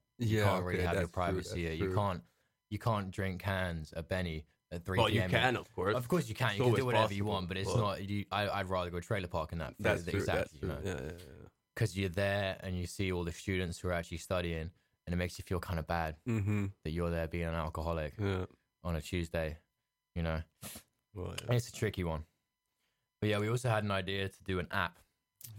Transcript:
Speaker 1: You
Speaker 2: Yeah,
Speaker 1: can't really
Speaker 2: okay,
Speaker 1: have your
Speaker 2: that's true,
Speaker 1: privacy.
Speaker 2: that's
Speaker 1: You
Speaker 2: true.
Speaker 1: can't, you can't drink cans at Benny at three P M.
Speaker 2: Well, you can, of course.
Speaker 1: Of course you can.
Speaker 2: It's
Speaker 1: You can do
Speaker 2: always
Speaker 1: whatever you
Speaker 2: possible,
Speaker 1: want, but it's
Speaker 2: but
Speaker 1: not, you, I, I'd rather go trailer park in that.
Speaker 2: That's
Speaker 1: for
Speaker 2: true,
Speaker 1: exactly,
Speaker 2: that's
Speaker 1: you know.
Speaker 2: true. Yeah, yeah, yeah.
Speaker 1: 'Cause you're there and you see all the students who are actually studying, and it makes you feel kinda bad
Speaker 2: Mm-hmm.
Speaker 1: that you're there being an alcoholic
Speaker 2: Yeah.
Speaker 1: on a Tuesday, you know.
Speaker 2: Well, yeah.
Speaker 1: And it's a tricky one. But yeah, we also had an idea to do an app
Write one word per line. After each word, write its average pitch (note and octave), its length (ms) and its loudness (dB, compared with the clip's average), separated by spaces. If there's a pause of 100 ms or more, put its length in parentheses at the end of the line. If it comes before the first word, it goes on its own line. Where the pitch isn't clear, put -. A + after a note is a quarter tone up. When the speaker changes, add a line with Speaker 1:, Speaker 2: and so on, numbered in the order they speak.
(180)
Speaker 1:
You A2 200 4
Speaker 2:
Yeah, G#2 60 6
Speaker 1:
can't F#2+ 200 4
really F2+ 140 0
Speaker 2:
okay, F2 80 4
Speaker 1:
have E2+ 80 4
your F#2+ 80 4
Speaker 2:
that's E2+ 100 -2
true, F#2 100 0
Speaker 1:
privacy. F2 440 0
Speaker 2:
that's D#2+ 120 -2
Speaker 1:
You F#2+ 80 2
Speaker 2:
true. F#2 80 0
Speaker 1:
can't, G2 280 0 (480)
you G#2 80 -2
can't G#2 320 0
drink F#2+ 320 -2
cans F2+ 520 -2
at E2 140 -6
Benny F2 360 -2 (280)
at F2 120 -8
three F#2+ 120 0
P - 40 6
M. A2+ 40 10
Speaker 2:
Well, G#2+ 80 4
you F#2 160 4
can, A#2 280 4
of D#2+ 180 -6
course. F#2+ 200 2
Speaker 1:
Of B2 140 -2
course E3 200 2
you A2 60 -4
can. B2 160 2
Speaker 2:
It's G2+ 80 -2
Speaker 1:
You B2+ 60 6
can A#2+ 100 8
do G2+ 80 4
Speaker 2:
always - 20 2 (100)
Speaker 1:
whatever G#2+ 200 4
you G2+ 80 0
Speaker 2:
possible, G#2 100 0
Speaker 1:
want, F#2 160 -2
but F#2 100 -2
it's G2 140 0
Speaker 2:
but A#2 80 4
Speaker 1:
not, G2+ 220 0
you, G2+ 300 -2
I, G2+ 160 2
I'd F#2+ 200 -2
rather F2+ 220 0
go F2 100 -4
trailer F#2+ 280 -2
park E2 240 -2
in E2+ 60 -2
that. D2+ 200 -4
Speaker 2:
That's G2+ 260 2
Speaker 1:
for E2 60 -6
Speaker 2:
true, G2 100 2
Speaker 1:
exactly, - 420 0
Speaker 2:
that's - 0 -
Speaker 1:
you G2 60 0
know. D2 260 -4
Speaker 2:
true. C2 120 -6
Yeah, - 60 -
yeah, - 60 -
yeah. - 300 -18 (280)
Speaker 1:
'Cause G#2 180 2
you're G2 140 0
there G2 520 0
and F#2 160 -4
you F2 100 -2
see F#2 260 0
all F2 100 0
the E2+ 100 -2
students F#2 460 -2
who F#2 100 -4
are F2+ 40 2
actually E2+ 260 -4
studying, F2 520 -2 (360)
and E2+ 60 -2
it F2 40 2
makes F2 220 -2
you - 60 -10
feel F2+ 160 -2
kinda E2 220 -2
bad D#2+ 340 -2 (100)
Speaker 2:
Mm-hmm. G#2 400 2 (180)
Speaker 1:
that D#2 60 -2
you're E2+ 200 0
there E2 180 0
being E2+ 160 -2
an E2 100 -2
alcoholic D#2 640 -2
Speaker 2:
Yeah. F#2+ 280 0 (360)
Speaker 1:
on E2+ 140 0
a D#2 40 0
Tuesday, E2 580 -2 (560)
you E2+ 80 -2
know. D#2+ 200 0 (720)
Speaker 2:
Well, G#2+ 140 -6 (100)
yeah. - 80 -8
Speaker 1:
And B2 80 2
it's A#2+ 140 2
a - 40 -16
tricky G2 320 -2
one. D#2+ 200 -2 (960)
But G#2+ 100 2
yeah, G#2 80 2
we G#2 100 0
also A#2+ 200 0
had G#2+ 160 4
an G#2 60 0
idea F#2+ 380 0
to - 160 -18
do F#2 140 0
an E2+ 120 -2
app F#2 280 0 (600)